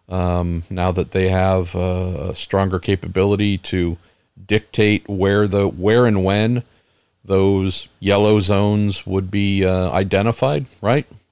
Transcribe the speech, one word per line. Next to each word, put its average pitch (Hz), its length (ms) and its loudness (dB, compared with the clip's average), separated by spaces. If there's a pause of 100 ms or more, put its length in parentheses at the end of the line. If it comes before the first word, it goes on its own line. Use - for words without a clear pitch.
um, 87 600 -2
now 92 240 -2
that 87 200 -4
they 95 160 0
have, 92 480 0
uh, 90 540 -4
a 90 40 -6
stronger 95 440 -2
capability 98 800 -2
to 87 380 -4 (480)
dictate 104 640 0
where 98 380 2
the, 98 220 0
where 110 380 2
and 101 180 2
when 110 400 0 (640)
those 95 640 0 (120)
yellow 104 400 4
zones 101 640 0
would 95 240 -4
be, 98 340 0
uh, 92 280 0
identified, 113 760 0 (160)
right? 123 240 0 (260)